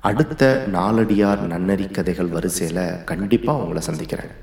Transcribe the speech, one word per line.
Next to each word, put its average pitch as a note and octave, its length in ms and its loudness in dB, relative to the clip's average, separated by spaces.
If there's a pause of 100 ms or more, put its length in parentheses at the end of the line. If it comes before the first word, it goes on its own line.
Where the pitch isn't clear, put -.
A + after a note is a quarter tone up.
அடுத்த C3 720 2
நாலடியார் G2+ 720 2
நன்னறி F#2 440 0
கதைகள் F2+ 380 -2
வரிசையில F2 760 -2
கண்டிப்பா G2 520 0
உங்களை A#2 260 -4
சந்திக்கிறேன். - 480 -6 (140)